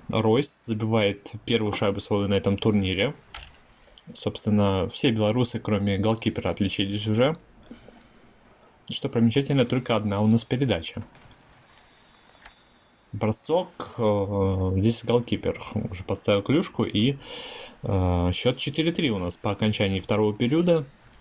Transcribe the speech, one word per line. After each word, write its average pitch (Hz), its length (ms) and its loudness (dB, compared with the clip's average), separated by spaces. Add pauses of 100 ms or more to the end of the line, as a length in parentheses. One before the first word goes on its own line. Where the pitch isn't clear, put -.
(100)
Ройс 113 560 0
забивает 107 640 0 (120)
первую 107 280 0
шайбу 101 280 0
свою 101 280 0
на 101 60 2
этом 98 220 2
турнире. 101 580 0 (1000)
Собственно, 101 760 0
все - 240 0
белорусы, 110 480 0
кроме 101 380 0
голкипера, 110 520 -2
отличились 101 560 -2
уже. 123 300 2 (1500)
Что - 180 -4
примечательно, 127 560 2
только 127 300 0
одна 104 260 0
у 107 60 2
нас 113 180 4
передача. 107 580 -2 (2000)
Бросок, 113 840 -2
э, 98 800 2
здесь 110 280 2
голкипер 113 580 0 (280)
уже 90 120 -10
подставил 101 400 0
клюшку, 135 420 0
и, 120 320 0 (640)
э, 90 500 2
счёт 131 240 0
четыре 156 340 -2
три 151 200 0
у 104 80 -2
нас 90 180 -4
по 104 160 -2
окончании 98 480 0
второго 107 340 0
периода. 156 500 2 (360)